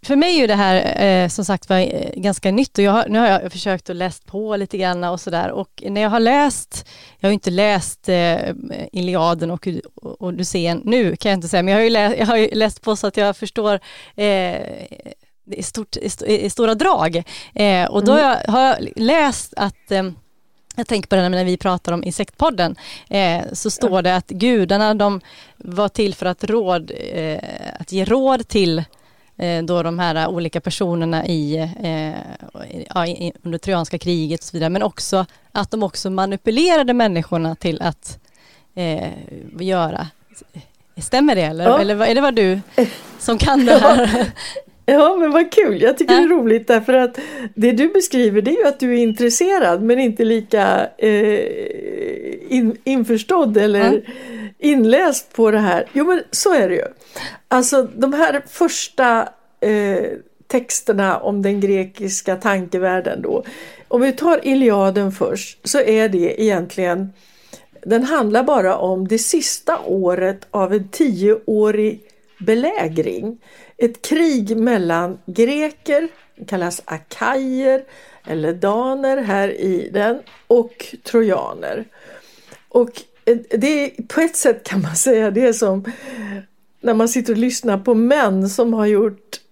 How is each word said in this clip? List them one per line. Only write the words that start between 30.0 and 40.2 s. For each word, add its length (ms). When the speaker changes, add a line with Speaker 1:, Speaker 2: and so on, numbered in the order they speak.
Speaker 1:
olika 320
personerna 640
i, 300
eh, 300
ja, 120
i, 260
under 160
trojanska 400
kriget 420
och 60
så 100
vidare, 140
men 120
också 440
att 180
de 120
också 280
manipulerade 840
människorna 600
till 280
att, 360
eh, 340
göra. 460